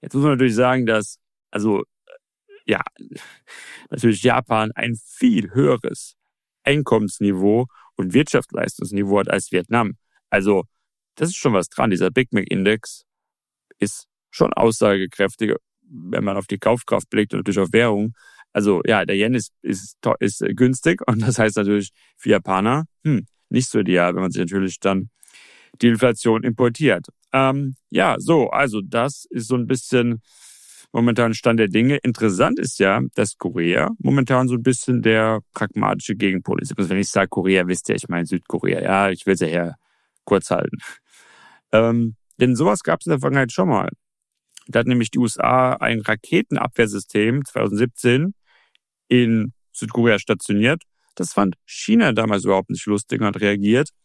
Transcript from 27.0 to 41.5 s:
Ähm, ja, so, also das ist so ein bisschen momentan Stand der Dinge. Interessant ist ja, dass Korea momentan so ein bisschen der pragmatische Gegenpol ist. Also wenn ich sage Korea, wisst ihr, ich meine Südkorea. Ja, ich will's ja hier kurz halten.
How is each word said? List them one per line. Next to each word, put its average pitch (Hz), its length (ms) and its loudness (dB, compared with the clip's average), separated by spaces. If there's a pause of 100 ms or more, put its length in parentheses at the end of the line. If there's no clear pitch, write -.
Ähm, 135 420 0 (140)
ja, 170 280 2
so, 175 320 2
also 110 320 -2
das 117 480 -4
ist 117 200 -8
so 127 60 0
ein 120 120 -2
bisschen 120 540 0 (720)
momentan 117 400 2
Stand 113 260 2
der 110 80 4
Dinge. 117 300 2
Interessant 120 600 0
ist - 200 -6
ja, 98 220 4 (120)
dass - 240 -2
Korea 90 640 0
momentan 131 480 2
so 123 80 0
ein 117 80 -4
bisschen 123 380 0
der 110 400 2 (120)
pragmatische 101 600 -4
Gegenpol 95 460 -2
ist. - 160 -10
Also 92 120 -2
wenn 92 80 0
ich 101 120 -2
sage 98 180 2
Korea, 92 400 2
wisst 90 220 -4
ihr, - 60 0
ich - 120 -8
meine 87 180 -4
Südkorea. 90 560 -4
Ja, 98 280 2
ich 90 160 -6
will's 95 160 2
ja 85 60 0
hier 85 280 -2 (480)
kurz - 260 0
halten. - 280 -2 (960)